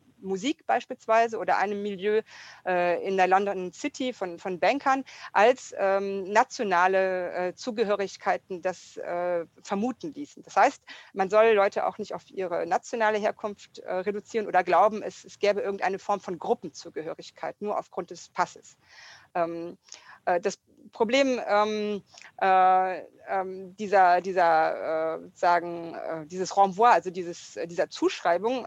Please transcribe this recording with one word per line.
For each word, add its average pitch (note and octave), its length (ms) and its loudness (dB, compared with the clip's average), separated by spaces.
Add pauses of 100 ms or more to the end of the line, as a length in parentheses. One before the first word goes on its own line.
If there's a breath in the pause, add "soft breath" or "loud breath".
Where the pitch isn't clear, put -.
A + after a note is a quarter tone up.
(180)
Musik G3 480 -4
beispielsweise A3+ 720 0
oder F3 200 0
einem G3+ 240 -2
Milieu, G#3 400 -2 (440 loud breath)
äh, F3 400 0
in F#3+ 120 0
der F#3 100 6
London F#3+ 440 0
City C4 420 -6
von, F3 240 -8
von F#3 200 -6
Bankern, C4 460 0 (280 loud breath)
als, A#3+ 440 2
ähm, G3 560 -2
nationale, F#3+ 1000 2
äh, F3+ 220 -4
Zugehörigkeiten G3 1080 -4
das, - 340 -8
äh, F3 480 -4 (180)
vermuten G3+ 520 -6
ließen. - 280 -14
Das - 140 -6
heißt, A#3 260 4 (300 loud breath)
man G3 160 -2
soll A3 240 6
Leute G3+ 340 2
auch - 120 -6
nicht G3+ 160 -10
auf F3+ 160 -10
ihre E3+ 360 -4
nationale G#3+ 520 0
Herkunft, - 640 -6
äh, - 120 -8
reduzieren G3+ 540 -4
oder F3 180 2
glauben, F#3+ 380 4
es, F3+ 220 -10
es - 140 -20
gäbe G3+ 220 0
irgendeine G3 380 -2
Form G3+ 220 -4
von F3 180 -10
Gruppenzugehörigkeit, E3 1200 -8
nur G#3 180 -4
aufgrund - 320 -10
des E3+ 200 -20
Passes. - 480 -6 (560 loud breath)
Ähm, E3+ 420 -6 (480 loud breath)
äh, F3+ 160 2
das F#3+ 180 -4 (340)
Problem, B3 560 2
ähm, G#3 540 0 (380 loud breath)
äh, F#3 600 4 (280)
ähm, F#3 480 -6
dieser, F#3 440 4
dieser, D#3+ 960 0
äh, E3+ 40 -10 (140)
sagen, E3+ 600 0
äh, D#3 320 -8
dieses F3+ 300 -6
Renvoi, G3 340 6
also F3 200 4
dieses, E3+ 460 -10
äh, B2 100 -6
dieser E3+ 240 -4
Zuschreibung, A3 760 -2